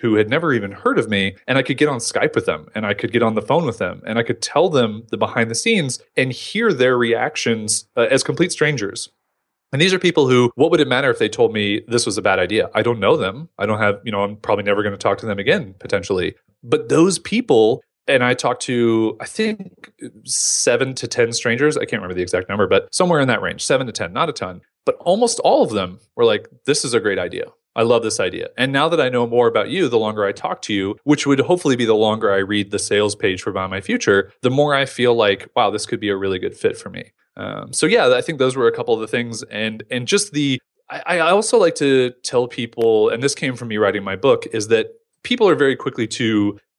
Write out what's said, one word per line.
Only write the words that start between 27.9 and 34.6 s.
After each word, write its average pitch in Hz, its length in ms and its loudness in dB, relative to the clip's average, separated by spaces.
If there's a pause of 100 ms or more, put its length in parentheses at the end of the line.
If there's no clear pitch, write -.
this 110 180 -4
idea. 90 280 -4 (100)
And 135 140 0
now 143 180 0
that 165 100 2
I 131 80 0
know 120 180 0
more 120 200 4
about 110 240 0
you, 120 180 0
the 117 100 2
longer 107 280 0
I 101 60 -2
talk - 300 -6
to 110 120 -4
you, 98 300 -2
which 143 220 2
would 139 140 4
hopefully 139 360 2
be 120 100 0
the 110 80 4
longer 107 360 2
I 98 100 2
read 101 320 -2
the 104 60 -2
sales 104 360 0
page 95 260 -2
for 104 120 -6
Buy 95 160 -4
My 95 120 -6
Future, 196 640 0
the 123 80 2
more 143 240 2